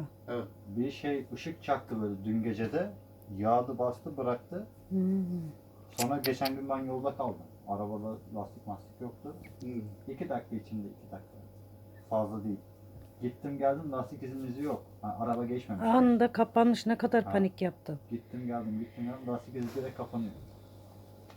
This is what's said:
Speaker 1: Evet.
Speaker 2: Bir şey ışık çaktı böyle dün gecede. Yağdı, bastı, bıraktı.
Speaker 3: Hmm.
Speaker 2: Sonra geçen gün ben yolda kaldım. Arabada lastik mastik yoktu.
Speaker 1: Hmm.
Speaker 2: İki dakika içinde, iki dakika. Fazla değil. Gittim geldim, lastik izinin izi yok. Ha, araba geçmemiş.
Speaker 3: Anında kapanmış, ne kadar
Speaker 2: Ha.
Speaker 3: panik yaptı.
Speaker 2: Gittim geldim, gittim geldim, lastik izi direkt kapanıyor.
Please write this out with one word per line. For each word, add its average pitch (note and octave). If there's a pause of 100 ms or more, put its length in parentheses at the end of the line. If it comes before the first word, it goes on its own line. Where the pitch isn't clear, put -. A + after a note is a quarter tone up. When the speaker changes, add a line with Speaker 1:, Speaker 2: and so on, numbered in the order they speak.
(280)
Speaker 1:
Evet. A#2+ (240)
Speaker 2:
Bir A#2
şey C#3
ışık -
çaktı B2
böyle G2+
dün A2
gecede. A2+ (480)
Yağdı, A#2+
bastı, B2
bıraktı. C3 (220)
Speaker 3:
Hmm. F#3+ (680)
Speaker 2:
Sonra B2+
geçen C3+
gün C3+
ben C3+
yolda C3
kaldım. A#2 (260)
Arabada G#2 (180)
lastik -
mastik -
yoktu. - (260)
Speaker 1:
Hmm. B2+ (440)
Speaker 2:
İki F3
dakika A#2
içinde, G#2
iki -
dakika. - (720)
Fazla G#2+
değil. G2+ (640)
Gittim C#3
geldim, C#3
lastik C3
izinin C3
izi B2+
yok. C#3 (200)
Ha, G#2
araba A#2+
geçmemiş. D3+
Speaker 3:
Anında A#3+
kapanmış, A#3
ne A3+
kadar A#3
Speaker 2:
Ha. G3+
Speaker 3:
panik F#3+
yaptı. D#3 (120)
Speaker 2:
Gittim A#2+
geldim, A2
gittim A#2
geldim, B2+
lastik B2
izi A#2+
direkt C3
kapanıyor. A#2 (1040)